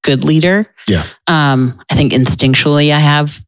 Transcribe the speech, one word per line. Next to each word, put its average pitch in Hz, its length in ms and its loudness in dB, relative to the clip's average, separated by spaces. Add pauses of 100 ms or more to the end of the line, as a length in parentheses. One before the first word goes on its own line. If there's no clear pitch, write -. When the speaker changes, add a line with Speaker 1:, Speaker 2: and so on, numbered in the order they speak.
Speaker 1:
good 135 200 0
leader. 175 420 2 (220)
Speaker 2:
Yeah. 87 160 -2 (240)
Speaker 1:
Um, 135 540 0 (100)
I - 40 -2
think 147 180 0
instinctually 147 800 0
I 151 60 2
have 147 480 0